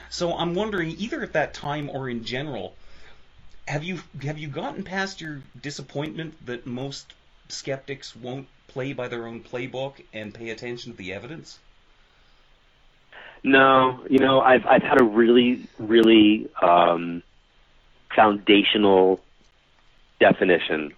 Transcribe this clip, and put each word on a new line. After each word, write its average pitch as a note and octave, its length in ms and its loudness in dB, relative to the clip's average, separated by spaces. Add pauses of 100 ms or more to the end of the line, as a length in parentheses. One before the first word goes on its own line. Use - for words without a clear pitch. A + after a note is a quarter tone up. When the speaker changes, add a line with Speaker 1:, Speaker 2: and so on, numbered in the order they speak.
(100)
Speaker 1:
So E3+ 260 -6
I'm E3+ 180 -4
wondering, F#3 440 -4
either B3 240 -8
at F3+ 100 -10
that D3 220 -4
time D3 360 -8
or C3+ 180 -10
in A#2 160 -8
general, A#2+ 500 -10 (920)
have D3 160 -6
you, F3 160 -8 (240)
have D3+ 160 -8
you D3+ 100 -12
gotten F#3 360 -10
past F#3+ 360 -8
your D3 220 -14 (180)
disappointment D3+ 840 -12
that B2 200 -12
most C3 460 -12 (360)
skeptics C3+ 680 -12
won't B2 320 -12 (220)
play C3+ 240 -10
by B2 160 -10
their A#2 180 -10
own A#2 140 -14
playbook B2+ 540 -10 (180)
and G#2+ 220 -12
pay A2+ 160 -14
attention A#2+ 420 -12
to G2+ 60 -18
the F#2 160 -12
evidence? C#3+ 440 -16 (1800)
Speaker 2:
No, C3+ 680 4
you C3 100 4
know, C3+ 220 4
I've, B2 260 4
I've B2 160 4
had - 180 2
a B2 40 6
really, A#2+ 600 4 (120)
really, A2 680 6 (120)
um, F2 640 2 (920)
foundational G2+ 1080 4 (1000)
definition F2 760 2